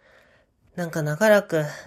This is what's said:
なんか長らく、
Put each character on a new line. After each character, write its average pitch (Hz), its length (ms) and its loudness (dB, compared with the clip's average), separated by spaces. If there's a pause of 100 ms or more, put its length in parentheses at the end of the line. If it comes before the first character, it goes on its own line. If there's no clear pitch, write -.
(760)
な 175 80 -6
ん 165 60 -8
か 160 120 -6
長 151 280 2
ら 208 120 6
く、 160 220 -2 (220)